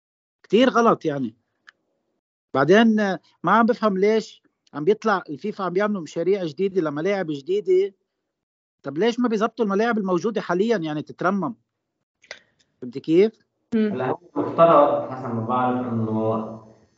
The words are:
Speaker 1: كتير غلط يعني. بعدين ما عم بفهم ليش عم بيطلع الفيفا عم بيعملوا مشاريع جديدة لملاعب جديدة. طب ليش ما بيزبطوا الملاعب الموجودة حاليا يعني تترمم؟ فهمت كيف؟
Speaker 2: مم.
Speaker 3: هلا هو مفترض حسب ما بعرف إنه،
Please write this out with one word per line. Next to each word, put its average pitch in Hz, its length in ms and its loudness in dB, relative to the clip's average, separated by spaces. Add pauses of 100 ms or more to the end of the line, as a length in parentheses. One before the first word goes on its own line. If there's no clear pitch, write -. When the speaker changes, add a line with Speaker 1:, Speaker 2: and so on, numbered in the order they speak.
(420)
Speaker 1:
كتير 220 280 4
غلط 220 340 2
يعني. 139 300 -4 (1200)
بعدين 208 420 4 (460)
ما 175 100 2
عم 226 140 4
بفهم 214 320 0
ليش 214 440 0 (320)
عم 147 100 -8
بيطلع 202 440 0
الفيفا 190 360 -8
عم 175 80 -4
بيعملوا 202 300 -2
مشاريع 175 420 -2
جديدة 185 360 -4
لملاعب 165 500 -2
جديدة. 185 640 -2 (880)
طب 139 160 -10
ليش 226 220 0
ما 247 80 0
بيزبطوا 220 360 -2
الملاعب 214 340 0
الموجودة 190 420 -2
حاليا 202 360 0
يعني 151 260 -4
تترمم؟ 165 520 -4 (1300)
فهمت 127 180 -12
كيف؟ 185 340 2 (420)
Speaker 2:
مم. 214 180 2
Speaker 3:
هلا 190 140 -4
هو - 120 -4 (180)
مفترض 165 720 4
حسب 117 240 -8
ما 113 60 -4
بعرف 123 520 -2
إنه، 110 400 -2 (640)